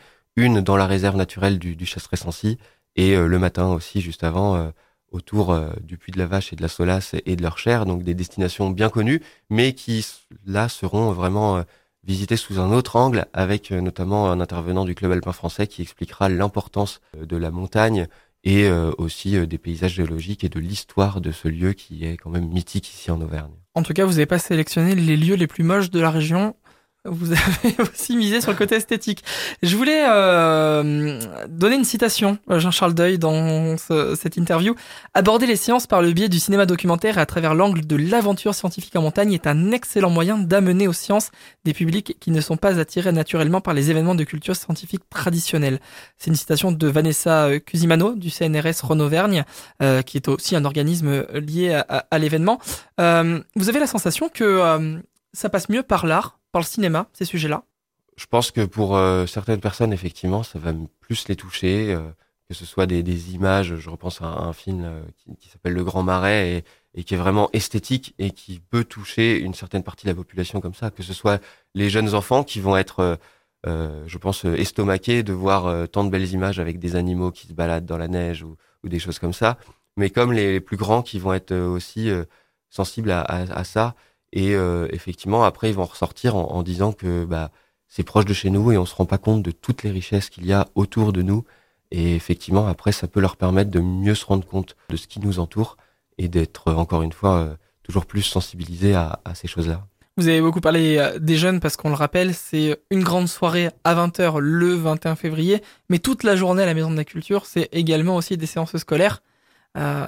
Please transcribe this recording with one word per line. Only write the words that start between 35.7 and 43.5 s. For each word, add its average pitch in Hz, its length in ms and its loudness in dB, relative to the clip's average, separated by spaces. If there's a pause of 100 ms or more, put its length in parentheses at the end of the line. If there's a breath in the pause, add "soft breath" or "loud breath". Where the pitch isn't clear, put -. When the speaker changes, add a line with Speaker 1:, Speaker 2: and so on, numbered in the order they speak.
Speaker 2:
par 180 160 4
le 170 100 4
biais 196 160 2
du 175 100 2
cinéma 196 280 4
documentaire 180 500 2
et 165 40 4
à 147 40 4
travers 160 300 0
l'angle 170 320 2
de 151 80 2
l'aventure 202 580 2
scientifique - 420 -6
en 170 60 2
montagne 202 320 2
est 165 140 -2
un 160 240 2
excellent 202 400 0
moyen 170 260 2
d'amener 190 500 4
aux 170 60 2
sciences - 380 -2 (340 loud breath)
des 156 80 2
publics 180 460 -2
qui - 100 -4
ne 160 100 2
sont 160 160 -2
pas 185 240 2
attirés 180 320 0
naturellement 160 500 2